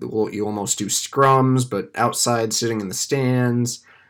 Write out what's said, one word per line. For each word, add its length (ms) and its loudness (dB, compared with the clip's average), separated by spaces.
will 340 -2
you 100 -2
almost 340 -4
do 80 -4
scrums, 800 2
but 260 -6
outside 580 0
sitting 280 -2
in 80 -6
the 60 -8
stands. 920 0